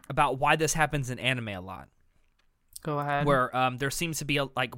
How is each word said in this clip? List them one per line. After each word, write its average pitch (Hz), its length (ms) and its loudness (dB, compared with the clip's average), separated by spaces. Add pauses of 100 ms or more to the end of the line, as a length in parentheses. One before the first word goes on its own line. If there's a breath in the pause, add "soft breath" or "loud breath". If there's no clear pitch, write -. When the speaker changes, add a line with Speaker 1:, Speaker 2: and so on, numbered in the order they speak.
Speaker 1:
about 135 300 2
why 147 160 6
this 156 180 2
happens 143 380 0
in 123 80 -8
anime 120 300 0
a 92 120 -6
lot. 92 260 -14 (920)
Speaker 2:
Go 147 160 -4
ahead. 143 300 0
Speaker 1:
Where, 127 280 4
um, 127 220 0
there 139 140 -2
seems 165 260 -4
to 147 80 -6
be 143 120 0
a, 139 80 0 (100)
like, 127 220 -2